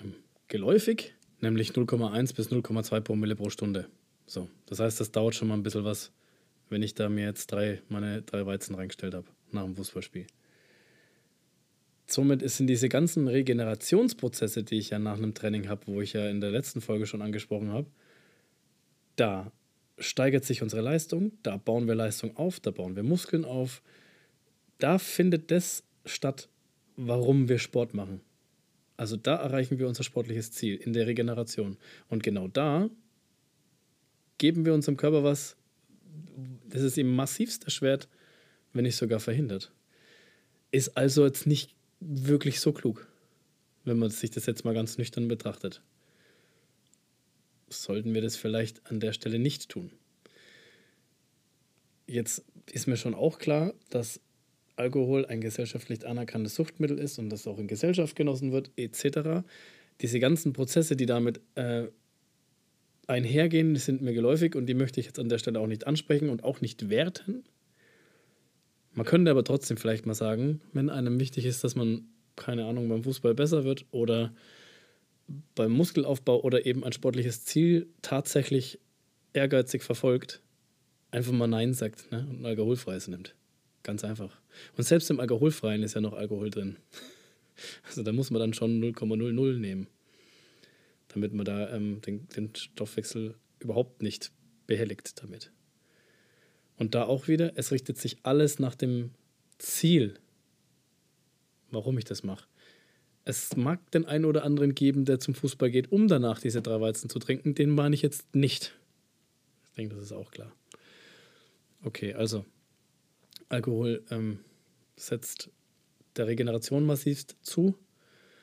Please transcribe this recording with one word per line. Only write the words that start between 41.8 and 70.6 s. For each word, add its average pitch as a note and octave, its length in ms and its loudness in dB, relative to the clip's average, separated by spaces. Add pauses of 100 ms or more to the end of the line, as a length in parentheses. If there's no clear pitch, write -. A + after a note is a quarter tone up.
wirklich C#3+ 600 0
so D#3 120 2
klug, B2+ 360 -2 (760)
wenn A#2+ 160 0
man A2+ 100 2
sich A2 220 -6
das - 140 -8
jetzt A2+ 200 -4
mal A#2 80 0
ganz A2+ 240 -2
nüchtern A#2+ 300 -4
betrachtet. G#2+ 540 -6 (1900)
Sollten A2 440 -4
wir A2 80 0
das A2 140 -2
vielleicht A2 540 -4
an A2+ 100 -4
der A2 140 -2
Stelle A2+ 260 -4
nicht C#3 300 -2
tun. F2+ 220 -10 (2250)
Jetzt A#2+ 360 -4 (280)
ist - 160 -6
mir B2 100 2
schon A#2 160 -4
auch C3+ 240 0
klar, D#3 360 0 (160)
dass A#2 320 -4 (580)
Alkohol C3 460 2
ein A2+ 160 -4
gesellschaftlich A2+ 640 -6
anerkanntes A#2 480 -4
Suchtmittel D3+ 420 -2
ist C#3+ 220 -6
und A2 100 -6
das G#2 160 -8
auch G#2 140 -6
in G#2 80 -6
Gesellschaft E3 480 0
genossen C#3 360 0
wird, C3+ 260 -2
et A#2 180 -8
cetera. D#3+ 480 0 (580)
Diese A#2+ 180 0
ganzen C#3+ 340 4
Prozesse, D3 420 0
die B2+ 100 2
damit, A#2+ 360 2 (140)
äh, A#2+ 320 -2 (1160)
einhergehen, D#3 680 4
die C#3 60 4
sind C3+ 220 0
mir B2 120 0
geläufig D3+ 420 4
und B2+ 120 -2
die B2+ 80 0
möchte C3 240 0
ich A#2+ 80 -4
jetzt - 120 -12
an A#2 100 -2
der A#2 100 2
Stelle A2+ 200 -2
auch A2 80 0
nicht A2 180 -4
ansprechen D3 440 2
und A#2 140 -4
auch C3+ 180 -2
nicht A2+ 280 -4
werten. F#3 540 -2 (1500)
Man A#2 120 -2
könnte E3+ 260 6
aber C3 120 6
trotzdem A2+ 340 0
vielleicht A2+ 280 -2
mal A2 80 -2
sagen, A#2 480 -2 (120)